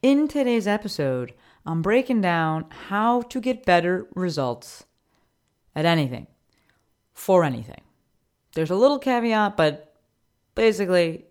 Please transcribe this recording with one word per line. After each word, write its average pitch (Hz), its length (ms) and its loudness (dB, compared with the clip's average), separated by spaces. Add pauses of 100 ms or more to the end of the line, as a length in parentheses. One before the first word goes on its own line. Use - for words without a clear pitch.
In 277 260 4
today's 247 400 0
episode, 143 680 -4 (320)
I'm 165 160 -2
breaking 233 400 2
down 160 420 0 (240)
how 226 320 0
to 240 180 -8
get 254 280 -4
better 180 480 2
results 156 720 -6 (880)
at 156 100 -4
anything, 151 420 0 (840)
for 185 320 2
anything. 120 380 -8 (720)
There's 160 160 -4
a 180 60 0
little 269 220 4
caveat, 233 600 0
but 151 360 -2 (600)
basically 180 760 2